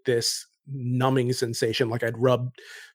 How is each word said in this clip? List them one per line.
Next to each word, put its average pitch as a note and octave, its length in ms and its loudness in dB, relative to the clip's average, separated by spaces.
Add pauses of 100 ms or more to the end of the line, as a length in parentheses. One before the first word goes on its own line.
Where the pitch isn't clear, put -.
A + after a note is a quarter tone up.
this A#2 400 0 (260)
numbing B2+ 640 2
sensation, A#2 560 0
like A#2 140 -4
I'd A#2 160 -2
rubbed B2 420 2 (340)